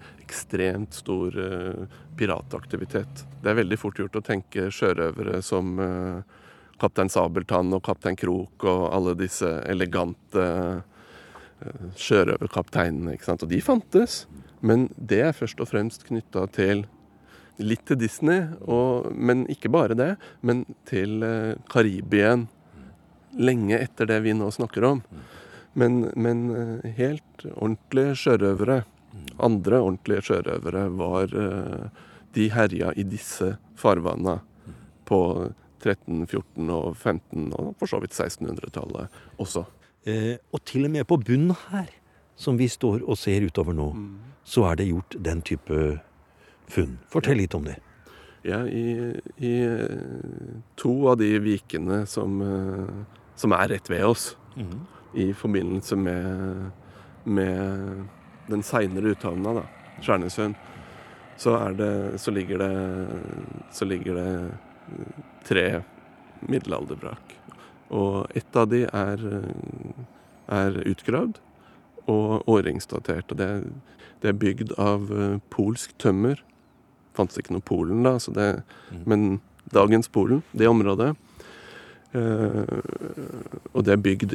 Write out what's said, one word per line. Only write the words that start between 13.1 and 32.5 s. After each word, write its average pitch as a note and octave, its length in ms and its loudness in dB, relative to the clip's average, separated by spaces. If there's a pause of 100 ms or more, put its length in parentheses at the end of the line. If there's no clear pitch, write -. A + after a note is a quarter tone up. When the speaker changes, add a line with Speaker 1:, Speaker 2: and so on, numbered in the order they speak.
Speaker 1:
ikke - 100 -12
sant? E2+ 180 -2
Og D#2+ 60 -4
de F2+ 120 0
fantes, - 640 2 (340)
men A#2 280 4 (100)
det G#2 220 2
er D#3 120 2
først - 280 -8
og A#2 80 -4
fremst A2 360 -4
knyttet G2+ 480 -4
til, G2+ 320 2 (760)
litt G#2+ 280 -2
til D3 100 2
Disney, D#3 520 0 (120)
og, A#2+ 520 0
men B2 340 2
ikke - 240 -4
bare A#2+ 260 4
det, C#3 140 2 (280)
men B2 260 0 (200)
til, G#2+ 380 -2
eh, A2+ 320 -2 (140)
Karibien, G#2+ 800 4 (840)
lenge A#2 480 4
etter A2+ 280 -4
det A2 160 2
vi A2 100 2
nå G#2+ 180 0
snakker A2 340 -2
om. C3 180 4 (680)
Men, B2 420 2
men, A#2 380 0
eh, A#2 420 -6
helt C3+ 540 -4
ordentlige C3 680 0
sjørøvere, G#2+ 680 2 (540)
andre A2 440 4
ordentlige G2 420 0
sjørøvere F2+ 680 -2
var, F2+ 420 0
eh, G2 540 -4 (440)
de A2 180 2
herja F#2+ 440 2